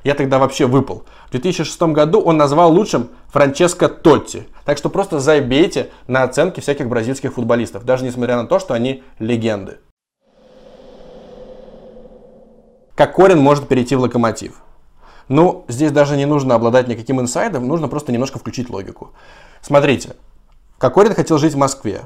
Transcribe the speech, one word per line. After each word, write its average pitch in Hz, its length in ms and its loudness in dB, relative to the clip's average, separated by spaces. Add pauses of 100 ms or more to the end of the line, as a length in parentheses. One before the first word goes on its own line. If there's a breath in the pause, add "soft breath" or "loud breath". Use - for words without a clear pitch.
я 139 100 0
тогда 135 260 0
вообще 135 260 0
выпал. 120 400 0 (220 soft breath)
В - 40 -20
две 127 80 -4
тысячи 170 240 -4
шестом 160 300 -2
году 156 260 2
он 170 160 2
назвал 151 340 4
лучшим 160 420 2 (180 soft breath)
Франческо 147 580 2
Тотти. - 580 2 (200 soft breath)
Так 147 120 -2
что 165 120 -6
просто 170 320 -4
забейте 135 680 2 (180 loud breath)
на 131 160 0
оценки 151 360 -2
всяких 143 300 -4
бразильских 120 440 -4
футболистов, 117 520 -4
даже 127 180 0
несмотря 123 320 -4
на 120 100 -4
то, 170 140 0
что - 140 -8
они 127 320 -4 (140)
легенды. 110 580 -4 (3250)
Кокорин 175 460 4
может 139 300 2
перейти 123 260 0
в 127 60 2
Локомотив. 117 600 -2 (680 soft breath)
Ну, 160 400 2
здесь 139 240 0
даже 143 240 2
не 139 80 0
нужно 139 300 2
обладать 120 340 2
никаким 120 320 -4
инсайдом, 127 480 -4
нужно 156 180 -4
просто 143 240 -6
немножко 123 260 -4
включить 113 320 -10
логику. 98 420 -14 (500 soft breath)
Смотрите, 143 560 0 (600)
Кокорин 190 360 2
хотел 160 240 0
жить 143 160 2
в 135 40 -6
Москве, 135 480 -2